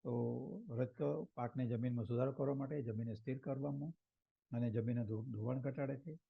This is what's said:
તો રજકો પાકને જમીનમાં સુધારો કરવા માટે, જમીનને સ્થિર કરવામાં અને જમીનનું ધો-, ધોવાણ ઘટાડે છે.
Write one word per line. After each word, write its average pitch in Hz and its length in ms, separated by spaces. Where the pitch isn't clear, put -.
તો 127 100
રજકો 143 640
પાકને 123 320
જમીનમાં 120 380
સુધારો 123 260
કરવા 139 220
માટે, 139 280
જમીનને 113 320
સ્થિર 131 240
કરવામાં 143 560
અને 120 200
જમીનનું 117 360
ધો-, 113 240
ધોવાણ 117 280
ઘટાડે 135 380
છે. 156 180